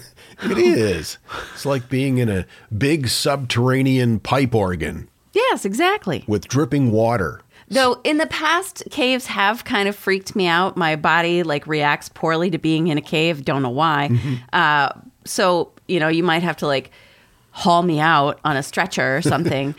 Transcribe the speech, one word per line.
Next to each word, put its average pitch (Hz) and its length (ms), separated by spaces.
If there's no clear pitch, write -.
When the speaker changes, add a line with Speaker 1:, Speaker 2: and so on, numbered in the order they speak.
Speaker 1:
It 214 140
is. 107 600
It's - 140
like 135 240
being 135 260
in 120 140
a 92 160
big 139 320
subterranean 127 1120
pipe 131 340
organ. 82 560
Speaker 2:
Yes, 440 320
exactly. 311 600
Speaker 1:
With 104 220
dripping 139 440
water. 110 500
Speaker 2:
Though 254 360
in 302 120
the 311 100
past, 320 640
caves 254 360
have 208 380
kind 202 220
of 202 80
freaked 190 400
me 190 120
out. 175 320
My 156 180
body, 170 460
like, 147 240
reacts 151 420
poorly 165 440
to 165 40
being 160 320
in 147 80
a 147 60
cave. 160 420
Don't 139 160
know 131 80
why. 143 420
Speaker 1:
Mm-hmm. 120 240
Speaker 2:
Uh, 151 380
so, 180 460
you 175 120
know, 156 80
you 165 140
might 170 200
have 170 140
to, 160 100
like, 135 240
haul 175 320
me 160 180
out 151 420
on 151 140
a 139 60
stretcher 143 560
or - 20
something. 147 580